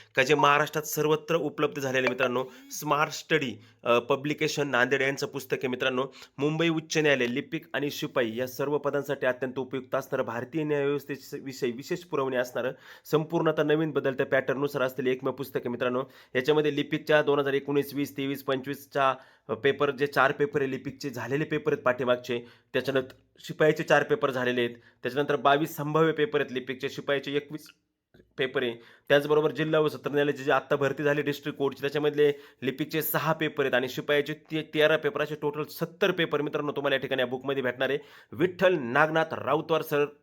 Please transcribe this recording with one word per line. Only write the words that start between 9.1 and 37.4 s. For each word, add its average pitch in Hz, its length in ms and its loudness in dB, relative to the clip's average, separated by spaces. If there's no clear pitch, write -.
अत्यंत 127 340 -2
उपयुक्त 131 360 -6
असणारं, 135 280 -2
भारतीय 120 400 -4
न्यायव्यवस्थेविषयी 139 1080 -4
विशेष 143 280 -8
पुरवणी 135 380 -2
असणारं, 127 340 -2
संपूर्णतः 156 580 2
नवीन 156 280 2
बदलत्या 135 340 0
पॅटर्ननुसार 135 560 0
असलेलं 127 280 -2
एकमेव 127 240 -2
पुस्तक 131 240 -6
आहे. 127 120 -4
मित्रांनो, 123 340 -2
याच्यामध्ये 147 400 2
लिपिकच्या 151 460 2
दोन 147 180 4
हजार 139 140 0
एकोणीस 139 400 0
वीस, 139 240 -4
तेवीस, 139 260 -4
पंचवीसच्या, 135 720 -2
अ, 113 40 0
पेपर, 139 380 2
जे 135 160 0
चार 139 240 4
पेपर 143 300 0
आहे 135 100 -2
लिपिकचे 135 380 -8
झालेले 123 340 -4
पेपर 151 300 -2
आहेत - 100 -4
पाठीमागचे, 123 640 0
त्याच्यानंतर 131 400 0
शिपाईचे 156 440 2
चार 147 200 4
पेपर 147 280 0
झालेले 123 300 0
आहेत, 117 140 0
त्याच्यानंतर 143 320 0
बावीस 143 400 2
संभाव्य 151 360 2
पेपर 147 300 0
आहेत 127 100 -4
लिपिकचे, 131 380 -6
शिपाईचे 139 420 -4
एकवीस 147 360 -6
पेपर 131 260 0
आहे, 117 100 -2
त्याचबरोबर 147 420 4
जिल्हा 156 280 0
व 156 80 4
सत्र 143 220 -4
न्यायालयाचे 143 340 0
जे 143 80 0
आत्ता 135 240 2
भरती 139 280 0
झाली 147 180 2
डिस्ट्रिक्ट 143 380 -4
कोर्टची, 135 220 -2
त्याच्यामधले 147 520 2
लिपिकचे 151 400 -4
सहा 151 320 0
पेपर 151 300 -2
आहेत 135 100 0
आणि 127 160 2
शिपाईचे 147 440 0
ते 156 400 -8
तेरा 151 240 6
पेपर, 143 240 -2
असे 151 140 -4
टोटल 147 280 -4
सत्तर 170 480 -2
पेपर, 160 300 0
मित्रांनो, 147 300 -2
तुम्हाला 139 240 0
या 131 60 0
ठिकाणी 131 200 -2
या 123 60 0
बुकमध्ये 131 360 -4